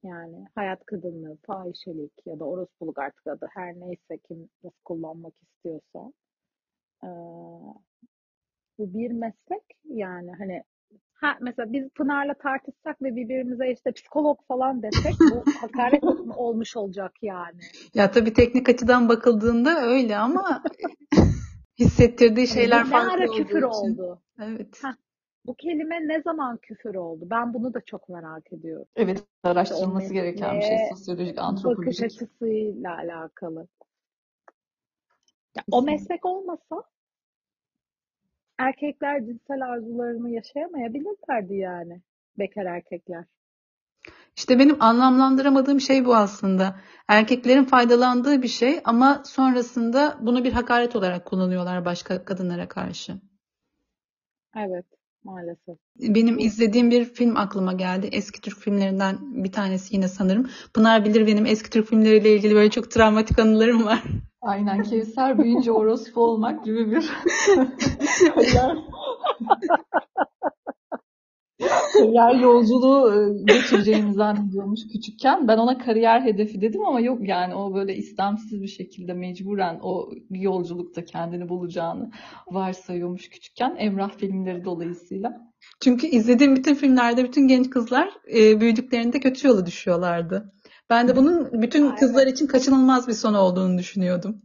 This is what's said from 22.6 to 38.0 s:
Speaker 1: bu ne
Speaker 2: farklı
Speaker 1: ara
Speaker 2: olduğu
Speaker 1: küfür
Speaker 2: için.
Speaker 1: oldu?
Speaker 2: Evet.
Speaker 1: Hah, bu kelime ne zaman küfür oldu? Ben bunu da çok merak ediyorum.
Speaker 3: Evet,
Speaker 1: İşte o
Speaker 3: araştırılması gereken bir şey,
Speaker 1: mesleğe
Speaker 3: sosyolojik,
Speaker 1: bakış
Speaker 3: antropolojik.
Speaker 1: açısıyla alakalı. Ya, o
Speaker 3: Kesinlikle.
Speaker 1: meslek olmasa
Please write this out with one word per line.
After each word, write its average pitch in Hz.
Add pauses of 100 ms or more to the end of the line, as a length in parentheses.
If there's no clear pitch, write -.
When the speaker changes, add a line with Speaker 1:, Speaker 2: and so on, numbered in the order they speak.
Speaker 1:
bu -
ne 247
Speaker 2:
farklı 240
Speaker 1:
ara 370
Speaker 2:
olduğu 220
Speaker 1:
küfür 269
Speaker 2:
için. -
Speaker 1:
oldu? 208 (200)
Speaker 2:
Evet. 214
Speaker 1:
Hah, 269 (520)
bu 254
kelime 320
ne 311
zaman 294
küfür -
oldu? 170
Ben 233
bunu 247
da 247
çok -
merak 160
ediyorum. 160 (100)
Speaker 3:
Evet, 196 (380)
Speaker 1:
İşte -
o 185
Speaker 3:
araştırılması 190
gereken 180
bir 208
şey, 214
Speaker 1:
mesleğe -
Speaker 3:
sosyolojik, 180 (260)
Speaker 1:
bakış 233
Speaker 3:
antropolojik. -
Speaker 1:
açısıyla 214
alakalı. 165 (1900)
Ya, 226
o 240
Speaker 3:
Kesinlikle. 285
Speaker 1:
meslek 302
olmasa 359 (1800)